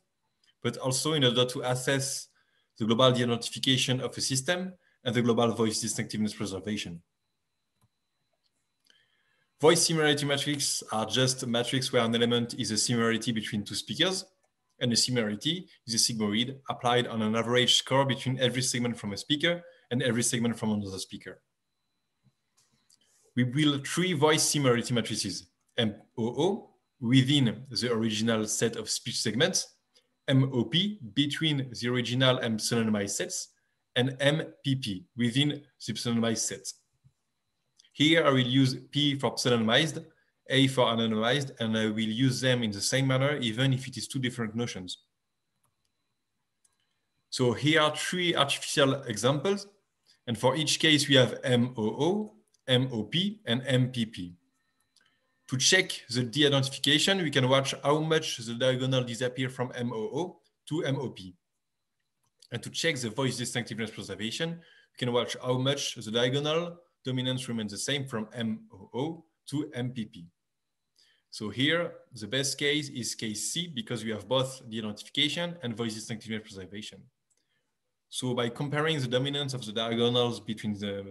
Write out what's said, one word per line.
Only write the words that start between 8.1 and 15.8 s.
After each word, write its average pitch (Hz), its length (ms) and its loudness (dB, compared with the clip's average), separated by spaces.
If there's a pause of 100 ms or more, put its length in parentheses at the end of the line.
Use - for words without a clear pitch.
Voice 165 260 8
similarity 151 400 2
matrices 139 580 -2 (100)
are 110 120 0
just 127 400 2
matrices 120 460 0
where 120 140 4
an 113 100 2
element 120 420 2
is 110 140 -2
a 107 60 0
similarity 113 560 2
between 104 320 -4
two 104 100 -10
speakers, 175 480 -2 (580)
and 120 100 0
a 113 60 2
similarity 123 720 -2 (180)